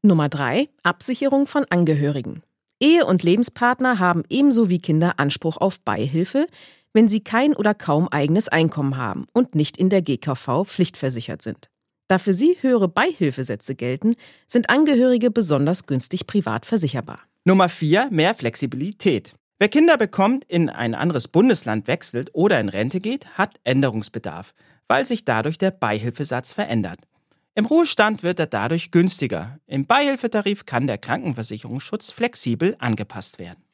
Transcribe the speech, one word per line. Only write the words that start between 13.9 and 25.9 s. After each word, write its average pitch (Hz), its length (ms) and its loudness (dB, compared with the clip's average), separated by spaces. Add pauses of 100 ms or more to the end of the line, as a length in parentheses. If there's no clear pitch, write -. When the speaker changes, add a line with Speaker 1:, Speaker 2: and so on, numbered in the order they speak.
Speaker 1:
sind - 240 0
Angehörige 254 640 4
besonders 160 560 0
günstig 139 400 -4
privat 113 400 -2
versicherbar. 143 540 -4 (220)
Speaker 2:
Nummer 185 260 6
vier: 175 420 2
Mehr 180 240 2
Flexibilität. 131 960 -4 (240)
Wer 208 120 2
Kinder 311 280 4
bekommt, 226 500 0
in 170 220 0
ein 113 240 -4
anderes 147 340 -2
Bundesland 170 600 2
wechselt - 460 -4
oder 175 260 2
in 107 100 -2
Rente 117 300 -4
geht, 226 360 -8
hat - 280 -4
Änderungsbedarf, 110 880 -2 (340)
weil 139 180 2
sich 233 200 -4
dadurch 123 320 -2
der 190 140 0
Beihilfesatz 120 840 -4